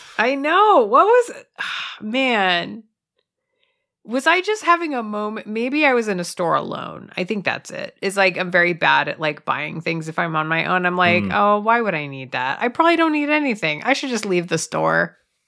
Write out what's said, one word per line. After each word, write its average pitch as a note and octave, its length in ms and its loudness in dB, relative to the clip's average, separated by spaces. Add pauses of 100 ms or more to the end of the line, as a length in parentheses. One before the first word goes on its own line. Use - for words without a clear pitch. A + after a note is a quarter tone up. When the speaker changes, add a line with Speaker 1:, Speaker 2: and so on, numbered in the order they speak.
(180)
Speaker 1:
I B3 180 2
know. E4 500 2
What C4 200 4
was, A#4 260 4 (360)
<sighs> - 340 -10
man? G#3+ 840 0 (1200)
Was B3+ 240 -2
I F4 140 4
just G#4 220 -4
having E4+ 300 2
a B3 80 -2
moment? G#3+ 460 -6
Maybe B3 380 -2
I C4 80 4
was A#3 140 2
in F#3+ 120 -2
a F3 40 -4
store E3+ 320 -2
alone. - 600 -6
I F#3 60 -4
think G3 200 -4
that's - 280 -4
it. - 320 -12
It's F#3+ 120 -4
like, F#3+ 220 4
I'm F3+ 140 -4
very F3 220 4
bad C#3+ 340 2
at, - 120 -6
like, D3+ 260 -4
buying D3+ 360 -4
things E3 260 -4
if D#3+ 120 -6
I'm E3+ 160 -2
on D#3 120 0
my D#3+ 180 0
own. F3+ 200 0
I'm F3+ 120 0
like, F3+ 260 4
Speaker 2:
Mm. F#3+ 100 -2
Speaker 1:
"Oh, G#3 280 4
why A#3 200 2
would G3+ 140 -2
I D3 100 -4
need C3+ 280 -10
that? C3 280 -4
I A#3+ 60 0
probably E4 300 2
don't D#4+ 160 2
need D4 160 -2
anything. A3+ 540 -2
I B3 100 2
should C#4 180 -2
just G#3+ 140 -2
leave F3+ 240 0
the E3 100 0
store." E3 580 0 (300)